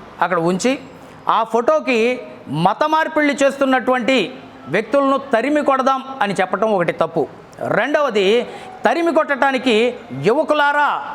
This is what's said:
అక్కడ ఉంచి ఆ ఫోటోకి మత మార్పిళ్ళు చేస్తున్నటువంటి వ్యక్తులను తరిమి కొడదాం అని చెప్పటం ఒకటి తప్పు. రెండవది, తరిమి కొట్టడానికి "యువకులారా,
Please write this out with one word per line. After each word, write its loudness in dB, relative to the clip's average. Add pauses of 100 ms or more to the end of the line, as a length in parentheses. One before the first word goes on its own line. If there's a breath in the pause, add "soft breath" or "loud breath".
(220)
అక్కడ 0
ఉంచి 0 (500 loud breath)
ఆ 2
ఫోటోకి 0 (280)
మత 0
మార్పిళ్ళు 0
చేస్తున్నటువంటి 0 (340)
వ్యక్తులను 0
తరిమి 0
కొడదాం 2 (160)
అని -2
చెప్పటం 0
ఒకటి 0
తప్పు. 0 (420)
రెండవది, 2 (380 loud breath)
తరిమి 2
కొట్టడానికి 2 (180)
"యువకులారా, 0 (120)